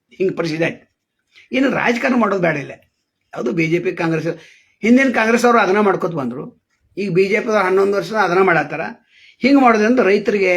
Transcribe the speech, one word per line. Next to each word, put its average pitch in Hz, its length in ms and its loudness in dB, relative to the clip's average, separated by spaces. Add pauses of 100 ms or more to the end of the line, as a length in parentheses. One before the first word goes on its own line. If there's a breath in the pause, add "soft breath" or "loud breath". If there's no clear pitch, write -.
(120)
ಹಿಂಗ್ 180 240 -4
ಪರಿಸ್ಥಿತಿ 160 280 -4
ಆಯ್ತು. 127 200 -6 (680 soft breath)
ಇನ್ನು 262 180 0
ರಾಜಕಾರಣ 233 460 -2
ಮಾಡೋದು 202 260 0
ಬೇಡ 160 140 0
ಇಲ್ಲ, 135 160 -10 (600)
ಯಾವುದು - 200 -6
ಬಿ 165 140 -2
ಜೆ 160 120 0
ಪಿ, 175 140 -4
ಕಾಂಗ್ರೆಸ್. 165 340 -4 (560 loud breath)
ಹಿಂದಿನ 247 320 4
ಕಾಂಗ್ರೆಸ್ 233 300 0
ಅವರು 240 140 4
ಅದನ್ನ 196 200 2
ಮಾಡ್ಕೊತ 190 320 0
ಬಂದ್ರು, 131 320 -8 (540)
ಈಗ 202 160 -6
ಬಿ 185 160 4
ಜೆ 214 120 0
ಪಿ 220 60 -6
ದವ್ರು 214 180 0
ಹನ್ನೊಂದು 196 320 2
ವರ್ಷ 185 160 -4
ಅದನ್ನ 190 300 2
ಮಾಡತ್ತಾರ. 156 380 0 (580 soft breath)
ಹಿಂಗ್ 277 240 4
ಮಾಡೋದ್ರಿಂದ 233 380 4
ರೈತರಿಗೆ 202 560 2